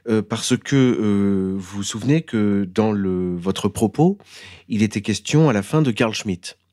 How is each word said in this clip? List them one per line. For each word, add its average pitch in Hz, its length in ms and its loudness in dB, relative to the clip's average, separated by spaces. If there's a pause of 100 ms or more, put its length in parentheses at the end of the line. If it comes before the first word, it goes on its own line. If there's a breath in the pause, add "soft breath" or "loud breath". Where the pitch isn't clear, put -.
euh, 110 140 2
parce 113 340 -2
que, 139 200 -2
euh, 101 800 2
vous 98 220 -10
vous 101 40 -6
souvenez 123 400 -2
que 101 500 0
dans 107 200 2
le, 92 440 -2
votre 95 320 -4
propos, 156 500 0 (500 loud breath)
il 107 140 -2
était 104 180 -2
question 147 480 2
à 131 40 2
la 101 100 0
fin 151 200 0
de 135 80 2
Carl 110 240 -2
Schmitt. - 420 -8 (160)